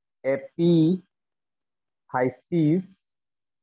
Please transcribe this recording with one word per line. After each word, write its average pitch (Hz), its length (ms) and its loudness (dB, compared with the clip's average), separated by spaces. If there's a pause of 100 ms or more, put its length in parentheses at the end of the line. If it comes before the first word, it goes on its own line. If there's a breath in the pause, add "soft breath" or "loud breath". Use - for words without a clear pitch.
(240)
epiphysis 160 2500 -4 (800)